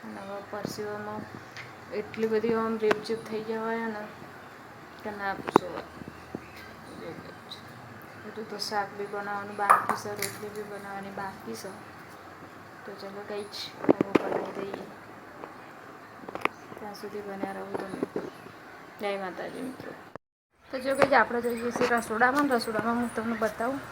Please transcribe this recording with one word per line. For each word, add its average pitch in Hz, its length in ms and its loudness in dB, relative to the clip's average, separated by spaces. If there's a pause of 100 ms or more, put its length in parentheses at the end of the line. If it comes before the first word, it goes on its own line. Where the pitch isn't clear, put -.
અને 214 180 -8
હવે 196 180 -6 (120)
પરસેવામાં 208 680 -4 (720)
એટલી 214 340 0
બધી 220 260 6
આમ 226 240 4
રેપઝેપ 220 480 4
થઈ 214 180 -2
જવાય 226 440 0
ને 214 160 -4 (1000)
કે 214 80 -4
ના 202 220 0
પૂછો - 400 2
વાત. - 160 -6 (1040)
જો 175 180 -8
ગાઈઝ, - 440 -12 (680)
હજુ 214 180 -6
તો 208 160 -6
શાક 202 280 2 (100)
બી 202 80 -2
બનાવવાનું 202 500 -4
બાકી 202 460 6
છે, 214 80 -4
રોટલી 208 460 -4
બી 208 80 -6
બનાવવાની 196 540 -8
બાકી 196 380 -6
છે. 190 160 -8 (1080)
તો 208 100 -10
ચલો 196 380 -8
ગાઈઝ, 208 300 -4 (240)
હવે - 300 6
બનાવી - 440 4
દઈએ. - 280 -4 (1900)
ત્યાં 208 220 -8
સુધી 202 260 -6
બન્યા 196 300 -4
રહો 196 220 -6
તમે. 190 240 -2 (1000)
જય 202 180 0
માતાજી 180 440 -4
મિત્રો. - 300 -6 (800)
તો - 40 -4
જો 269 180 2
ગાઈઝ, 269 180 10
આપણે 233 280 8
જઈએ 240 300 2
છીએ 240 180 6
રસોડામાં. 240 640 8
રસોડામાં 226 440 4
હું 240 200 4
તમને 226 200 2
બતાવું. 226 460 2 (100)